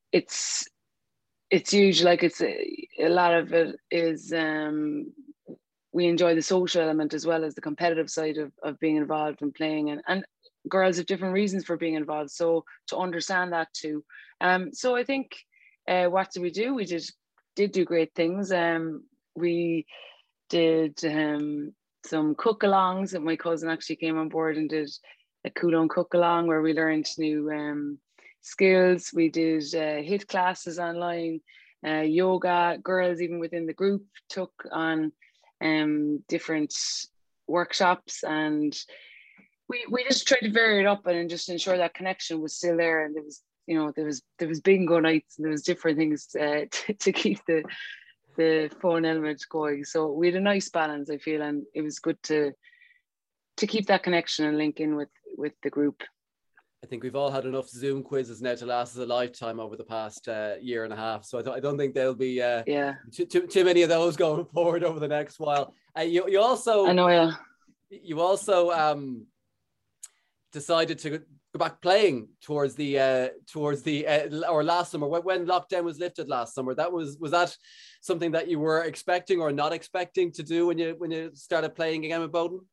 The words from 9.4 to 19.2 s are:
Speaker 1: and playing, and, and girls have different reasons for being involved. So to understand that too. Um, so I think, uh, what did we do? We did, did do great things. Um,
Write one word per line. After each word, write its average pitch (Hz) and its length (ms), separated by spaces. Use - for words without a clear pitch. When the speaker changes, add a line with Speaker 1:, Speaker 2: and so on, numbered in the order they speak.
Speaker 1:
and 147 120
playing, 156 360
and, 147 180
and 185 160
girls 185 300
have 175 80
different 185 300
reasons 190 320
for 170 100
being 165 160
involved. 151 380
So 165 340
to - 100
understand 180 560
that 165 220
too. 151 280
Um, 180 320
so 247 240
I 247 80
think, 269 320
uh, 180 200
what 190 240
did 180 100
we 175 100
do? 214 220
We 226 140
did, 165 180
did 202 160
do 180 120
great 160 300
things. 180 380
Um, 165 520